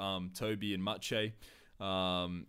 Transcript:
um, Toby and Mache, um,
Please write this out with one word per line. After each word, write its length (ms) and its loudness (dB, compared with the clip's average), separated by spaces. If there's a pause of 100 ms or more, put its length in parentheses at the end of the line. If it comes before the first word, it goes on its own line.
um, 320 -2
Toby 400 0
and 100 0
Mache, 500 0 (460)
um, 680 2